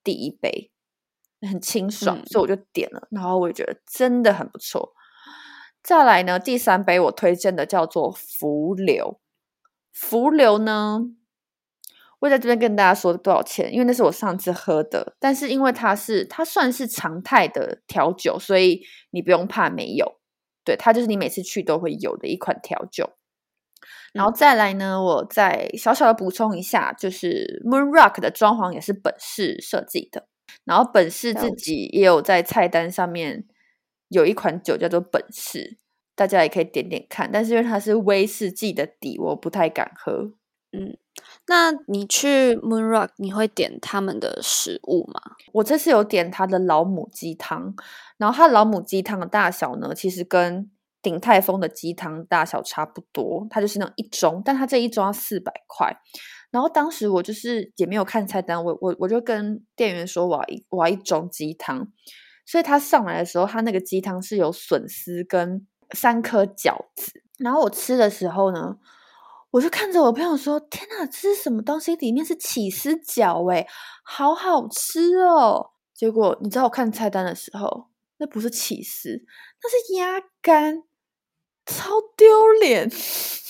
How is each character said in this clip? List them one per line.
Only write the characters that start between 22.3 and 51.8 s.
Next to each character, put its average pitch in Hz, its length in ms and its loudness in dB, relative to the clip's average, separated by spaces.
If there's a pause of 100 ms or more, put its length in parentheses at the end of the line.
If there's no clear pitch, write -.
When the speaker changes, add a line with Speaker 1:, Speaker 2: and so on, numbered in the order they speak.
Speaker 1:
款 - 260 -6
调 - 300 -8
酒。 - 200 -6 (1000)
然 196 100 -2
后 208 80 4
再 269 240 6
来 208 200 2
呢， 190 220 -2
Speaker 2:
嗯。 190 80 0
Speaker 1:
我 170 200 2
再 - 440 0 (100)
小 233 160 2
小 302 120 4
的 226 80 6
补 190 160 -4
充 208 280 -2
一 - 20 -8
下， 190 320 -2
就 - 160 -6
是 - 560 -6
Moon 269 240 2
Rock 285 320 6
的 - 100 -2
装 - 260 4
潢 185 160 -4
也 - 80 -10
是 - 120 -6
本 - 260 -4
市 - 440 -6
设 - 200 -6
计 - 300 -8
的， - 140 -14 (380)
然 165 120 2
后 247 160 6
本 175 180 6
市 233 220 -6
自 233 200 -2
己 147 400 -6
也 196 120 4
有 175 160 8
在 175 220 4
菜 175 260 2
单 170 220 0
上 180 180 -2
面 170 380 -8 (600)
有 170 180 4
一 202 80 2
款 180 280 -4
酒 - 140 -2
叫 170 120 -2
做 175 120 0
本 - 300 -4
市， - 300 -12
Speaker 2:
了 - 100 -12
解。 - 80 -20 (380)
Speaker 1:
大 202 100 2
家 190 160 4
也 156 60 4
可 165 140 -2
以 - 20 0
点 165 240 -6
点 - 220 -10
看， - 200 -6
但 214 140 0
是 220 60 -4
因 233 80 2
为 233 40 2
它 233 160 -2
是 214 160 0
威 202 320 2
士 202 240 -6
忌 196 220 -6
的 143 140 -4
底， - 320 -14
我 147 180 -4
不 170 140 -8
太 175 180 0
敢 - 260 -4
喝。 - 380 -8 (400)
Speaker 2:
嗯， 196 240 -12 (500)
那 339 240 4 (180)
你 202 180 -4
去 262 500 4
Moon 220 320 -2
Rock， 220 300 2
你 196 120 -6
会 214 160 0
点 - 360 -4
他 - 180 -4
们 190 180 -4
的 - 240 -6
食 - 420 -4
物 - 280 0
吗？ - 80 -10 (320)
Speaker 1:
我 214 100 2
这 240 140 2
次 311 140 0
有 226 120 6
点 185 280 0
他 190 160 -2
的 185 120 0
老 170 240 4
母 180 300 -4
鸡 165 220 -10
汤， 170 400 -10 (420)
然 208 160 2
后 - 20 -4
他 320 140 8
老 214 160 8
母 214 160 2
鸡 190 220 -2
汤 196 180 -6
的 170 60 -6
大 190 240 2
小 143 260 -6
呢， - 180 -8
其 190 140 -6
实 180 160 -6
跟 180 460 0 (320)
鼎 180 180 -4
泰 220 180 6
丰 190 220 0
的 165 80 -2
鸡 165 240 -8